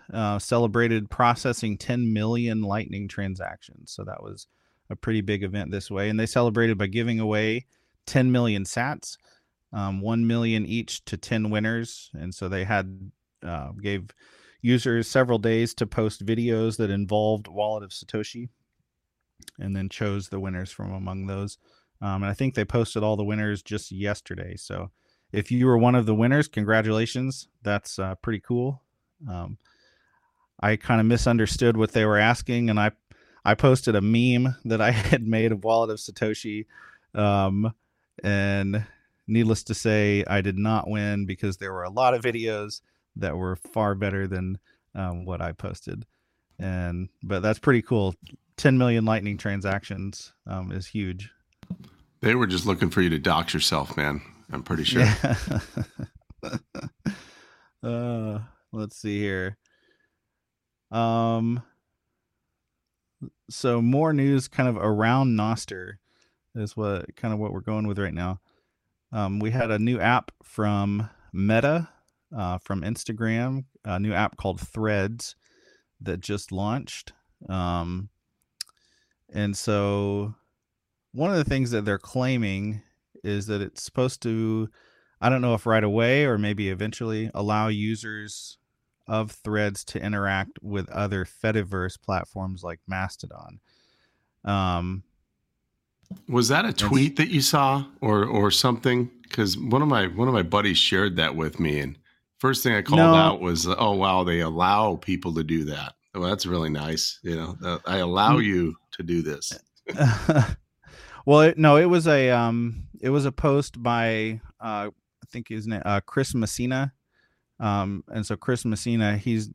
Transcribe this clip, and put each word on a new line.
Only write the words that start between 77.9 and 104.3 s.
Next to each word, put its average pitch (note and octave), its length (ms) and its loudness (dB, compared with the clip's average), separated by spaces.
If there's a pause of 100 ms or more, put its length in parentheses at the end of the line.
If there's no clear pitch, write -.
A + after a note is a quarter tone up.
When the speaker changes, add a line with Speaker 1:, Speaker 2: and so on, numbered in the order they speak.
Speaker 1:
and G2+ 240 -2
so G2+ 800 0 (800)
one D#3+ 180 -2
of G3 60 2
the D#3 80 2
things C3+ 260 0
that A2 140 0
they're G2+ 140 0
claiming A2 840 -2 (420)
is G2+ 220 -2
that G#2 140 -2
it's - 220 -8
supposed - 400 -4
to, A2 460 -2 (520)
I A2+ 100 2
don't B2+ 100 2
know B2 140 2
if G#2 120 -4
right A2 160 4
away A#2 440 4
or A#2+ 120 2
maybe G#2 300 0
eventually, A2 680 -4
allow G#2+ 340 0
users G#2+ 920 -6 (500)
of A2 220 -2
Threads G#2 540 -2
to - 200 -8
interact G2 580 -2
with G2+ 280 -6
other G2 340 -2
Fediverse F#2+ 760 -4
platforms F#2 640 -6
like E2+ 240 -10
Mastodon. F#2 720 -10 (840)
Um, F#2+ 600 0 (1200)
Speaker 2:
Was B2 200 4
that D3+ 160 4
a A#3 40 0
Speaker 1:
and - 100 -2
Speaker 2:
tweet C3+ 380 4
that D#3+ 120 2
you E3 120 2
saw C#3 440 4 (160)
or, G#2+ 240 4
or G#2 260 2
something? B2 600 2 (200)
'Cause G2+ 260 0
one B2+ 260 2
of D3+ 60 4
my, A2 200 4
one G2+ 200 0
of C3 60 2
my G2+ 80 4
buddies G2 360 2
shared F#2 380 2
that D#2+ 180 2
with D#2 240 -2
me, D2 220 0
and C#2 180 -8 (400)
first C3 240 0
thing A#2+ 120 2
I G2+ 80 2
called - 160 4 (140)
Speaker 1:
No. - 20 10
Speaker 2:
out D#3+ 260 6
was, E2+ 260 0
"Oh, G2+ 280 2
wow, F#2+ 280 4
they F2 180 2